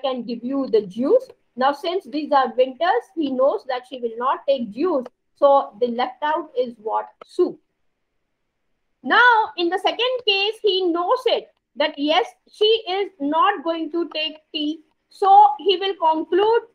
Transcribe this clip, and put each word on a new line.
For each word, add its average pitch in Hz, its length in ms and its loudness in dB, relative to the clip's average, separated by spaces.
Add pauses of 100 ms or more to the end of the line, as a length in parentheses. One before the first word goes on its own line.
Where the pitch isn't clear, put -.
can 254 160 -4
give 233 200 -10
you 269 240 -4
the 214 140 2
juice." 240 480 0 (260)
Now, 262 160 2
since 359 320 -4 (120)
these 294 240 -4
are 247 180 0
winters, 320 480 0 (100)
he 294 160 -4
knows 269 380 0
that 247 180 -6
she 262 120 -14
will 226 180 -8
not 277 300 -4
take 254 240 -2
juice. 262 340 -2 (300)
So 277 440 2
the 247 80 0
left 240 340 -4 (100)
out 311 240 -4
is 240 200 -4 (140)
what? 214 180 -4 (180)
Soup. - 340 -2 (1400)
Now, 440 540 4
in 349 140 -2
the 370 100 -2
second 466 480 -2
case, 403 340 0
he 392 140 0 (100)
knows 359 400 0
it 330 240 -2 (280)
that, 302 200 -2
yes, 311 320 0 (200)
she 427 200 0 (280)
is 392 120 -4 (100)
not 320 440 0
going 330 280 -4
to 339 180 -4
take 311 280 -6 (140)
tea. 311 320 -6 (260)
So 392 220 2 (280)
he 359 180 0
will 392 180 -4
conclude, 359 800 0